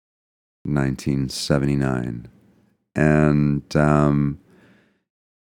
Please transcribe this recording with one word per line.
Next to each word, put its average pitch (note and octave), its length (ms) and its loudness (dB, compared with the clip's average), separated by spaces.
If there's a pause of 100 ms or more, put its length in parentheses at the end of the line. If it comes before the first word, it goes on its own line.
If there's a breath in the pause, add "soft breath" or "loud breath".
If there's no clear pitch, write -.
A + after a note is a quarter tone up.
(640)
nineteen C#2 640 -4
seventy-nine. C2 1000 -4 (640)
And, D2+ 800 2
um, D2 640 2 (1120 soft breath)